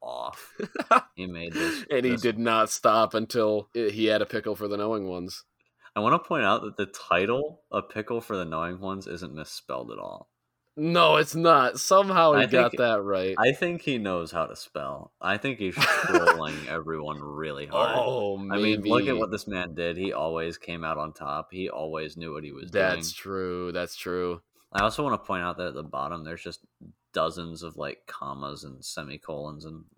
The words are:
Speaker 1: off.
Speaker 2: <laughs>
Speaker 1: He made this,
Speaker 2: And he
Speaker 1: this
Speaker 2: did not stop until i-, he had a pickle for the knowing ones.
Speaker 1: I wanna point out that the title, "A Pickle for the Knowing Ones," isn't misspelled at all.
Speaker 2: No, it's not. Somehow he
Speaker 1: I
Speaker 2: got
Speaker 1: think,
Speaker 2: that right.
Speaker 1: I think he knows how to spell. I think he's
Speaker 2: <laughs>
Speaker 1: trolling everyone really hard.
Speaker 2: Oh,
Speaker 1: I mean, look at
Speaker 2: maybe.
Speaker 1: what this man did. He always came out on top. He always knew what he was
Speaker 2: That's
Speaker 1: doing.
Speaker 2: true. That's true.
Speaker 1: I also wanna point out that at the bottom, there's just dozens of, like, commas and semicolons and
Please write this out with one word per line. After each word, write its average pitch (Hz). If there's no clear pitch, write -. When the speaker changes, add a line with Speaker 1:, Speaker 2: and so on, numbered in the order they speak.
Speaker 1:
off. 62
Speaker 2:
<laughs> -
Speaker 1:
He -
made 85
this, 311
Speaker 2:
And 127
he 123
Speaker 1:
this 113
Speaker 2:
did 113
not 113
stop 113
until 107
i-, 117
he 107
had 107
a 101
pickle 107
for 104
the 101
knowing 104
ones. 90
Speaker 1:
I 107
wanna 139
point 156
out 104
that 101
the 101
title, 117
"A 101
Pickle 113
for 110
the 90
Knowing 82
Ones," 95
isn't 82
misspelled 64
at 52
all. 50
Speaker 2:
No, 160
it's 156
not. 160
Somehow 185
he 139
Speaker 1:
I -
Speaker 2:
got 120
Speaker 1:
think, -
Speaker 2:
that 113
right. 95
Speaker 1:
I 127
think 175
he 135
knows 92
how 82
to -
spell. -
I 98
think 131
he's 95
Speaker 2:
<laughs> -
Speaker 1:
trolling -
everyone 76
really 73
hard. 139
Speaker 2:
Oh, 113
Speaker 1:
I 101
mean, 107
look 107
at -
Speaker 2:
maybe. 127
Speaker 1:
what 107
this 107
man 90
did. 85
He 92
always 82
came 85
out 80
on 78
top. 76
He 92
always 78
knew 82
what 76
he 73
was 85
Speaker 2:
That's 90
Speaker 1:
doing. -
Speaker 2:
true. 90
That's 87
true. 87
Speaker 1:
I 98
also 110
wanna 127
point 92
out 87
that 90
at 67
the 76
bottom, 76
there's 82
just 85
dozens 82
of, 82
like, 71
commas 69
and 65
semicolons 76
and 80